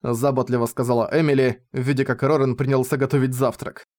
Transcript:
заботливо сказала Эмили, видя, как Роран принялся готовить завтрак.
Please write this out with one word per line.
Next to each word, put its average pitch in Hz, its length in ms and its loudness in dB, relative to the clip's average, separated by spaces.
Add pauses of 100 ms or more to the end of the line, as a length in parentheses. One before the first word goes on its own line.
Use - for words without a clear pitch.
заботливо 123 640 0
сказала 120 440 0
Эмили, 135 600 2
видя, 131 320 -2
как 135 180 -2
Роран 135 360 2
принялся 131 400 0
готовить 131 360 0
завтрак. - 520 -4 (140)